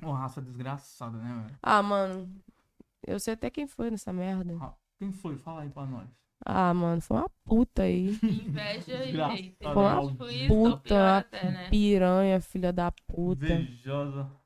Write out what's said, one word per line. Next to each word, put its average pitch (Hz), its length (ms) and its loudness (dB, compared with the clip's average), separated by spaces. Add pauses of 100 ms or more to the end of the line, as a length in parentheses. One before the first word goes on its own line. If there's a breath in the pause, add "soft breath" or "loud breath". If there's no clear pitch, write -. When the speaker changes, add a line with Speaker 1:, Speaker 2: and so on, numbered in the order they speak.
Speaker 1:
Ô, 156 80 -6
raça 131 300 -6
desgraçada, 123 760 -12
né, 117 300 -8
velho? 139 160 -18
Speaker 2:
Ah, 208 200 4
mano, 190 480 -2 (760)
eu 196 120 -4
sei 220 160 -4
até 226 140 -8
quem 294 180 -6
foi 233 240 -8
nessa 208 220 -8
merda. 185 480 -4
Speaker 1:
Ah, - 140 -12 (240)
quem 196 140 -8
foi? 165 260 -8
Fala 160 240 -14
aí 147 80 -10
pra 139 160 -10
nós. 120 200 -10 (380)
Speaker 2:
Ah, 185 300 2
mano, 170 260 0
foi 214 160 -2
uma 320 140 -2 (120)
puta 226 420 2
aí. 185 380 0
Speaker 3:
Inveja 208 720 -4
e - 140 -6
Speaker 1:
Desgraçada, 156 280 -2
Speaker 3:
hater. 185 220 -10 (160)
Speaker 2:
Foi 202 100 4
uma 196 120 4
Speaker 1:
maldita. 135 320 -4
Speaker 3:
Tipo - 40 -10
isso, 139 240 2
ou 226 180 8
Speaker 2:
puta, - 100 -4
Speaker 3:
pior 208 180 4
Speaker 2:
uma 190 180 8
Speaker 3:
até, 190 320 -2
né? 185 200 -6
Speaker 2:
piranha, 190 720 6
filha 180 300 -2
da 175 200 -2 (160)
puta. 143 380 -2
Speaker 1:
Invejosa. 139 840 -2 (160)